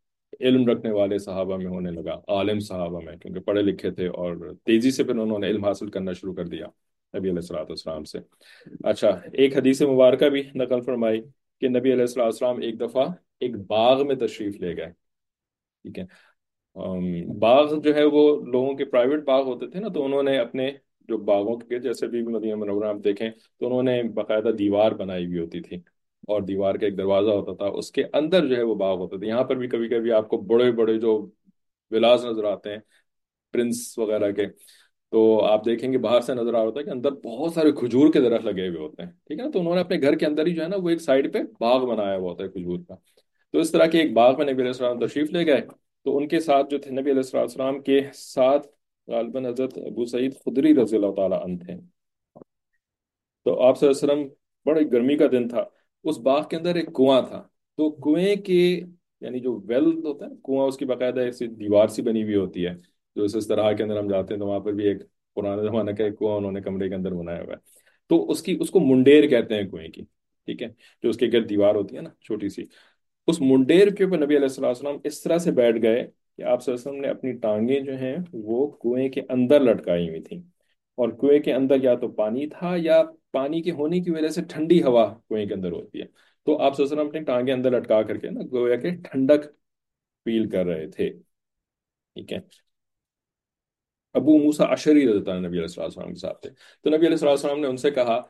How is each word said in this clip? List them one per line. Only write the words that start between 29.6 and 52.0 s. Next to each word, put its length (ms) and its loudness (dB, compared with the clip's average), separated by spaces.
कभी 220 -2
कभी 200 0
आपको 280 2
बड़े 340 4
बड़े 260 2
जो 180 0
विलास 340 4
नजर 200 -4
आते 240 -4
हैं 120 -10
प्रिंस 460 -2
वगैरह 320 0
के, 140 -2
तो 920 0
आप 280 2
देखेंगे 320 0
बाहर 240 2
से 120 -4
नजर 140 -2
आ 40 -2
रहा 100 2
होता 180 -2
है 60 -8
कि 60 -10
अंदर 200 -2
बहुत 320 -6
सारे 160 4
खजूर 400 4
के 100 4
दरख्त 240 2
लगे 220 -4
हुए 100 -6
होते 260 -12
हैं, 80 -14
ठीक 120 -8
है 60 -6
ना। 60 -6
तो 80 0
उन्होंने 220 0
अपने 160 -2
घर 180 4
के 100 -2
अंदर 220 0
ही 60 0
जो 80 -4
है 80 -6
ना 80 -4
वो 120 -2
एक 120 0
साइड 320 2
पे 100 -2
बाग 220 2
बनाया 320 -2
हुआ 140 -4
होता 140 -8
है 60 -8
खजूर 300 -8
का। 220 -20
तो 60 2
इस 140 -2
तरह 140 6
के 120 4
एक 140 0
बाग 260 6
में 60 2
नबी 160 -2
अलैहिस्सलाम 440 -2
तशरीफ 260 -2
ले 120 0
गए, 180 4
तो 500 -10
उनके 280 0
साथ 240 2
जो 160 -4
थे 120 -14
नबी 200 -2
अलैहिस्सलाम 720 -2
के 200 4
साथ 460 2
गालिबन 380 -4
हजरत 320 -4
अबू 280 -6
सईद 300 -2
खुदरी 380 2
रज़ी 240 4
अल्लाह 140 0
ताला 260 0
अन्हु 200 -6
थे। 180 -12